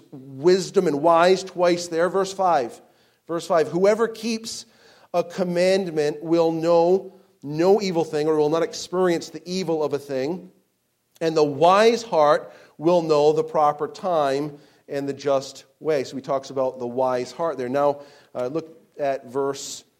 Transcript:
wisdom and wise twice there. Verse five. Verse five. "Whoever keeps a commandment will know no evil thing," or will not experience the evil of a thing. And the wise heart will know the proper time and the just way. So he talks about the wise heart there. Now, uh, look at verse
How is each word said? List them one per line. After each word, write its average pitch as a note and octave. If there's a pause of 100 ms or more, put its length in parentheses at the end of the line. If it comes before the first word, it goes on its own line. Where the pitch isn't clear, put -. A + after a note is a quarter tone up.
(120)
wisdom D3+
and C#3+
wise F3
twice F3
there. E3
Verse F#3+
five. D#3 (460)
Verse E3
five. D#3+
"Whoever G3+
keeps A3+ (480)
a F3
commandment F3
will E3
know E3+ (280)
no E3+
evil F3
thing," D3+
or D#3+
will D3+
not E3
experience E3+
the D#3
evil F3
of C#3
a C#3
thing. C#3+ (680)
And E3
the D#3
wise F#3+
heart D#3 (240)
will E3+
know D3+
the D#3
proper D3+
time D3 (300)
and C#3
the C#3
just C3 (140)
way. D3+
So C#3+
he B2+
talks C3+
about C3
the A#2+
wise B2+
heart E3
there. B2
Now, C#3+ (320)
uh, B2
look D#3+ (200)
at C#3
verse C#3 (160)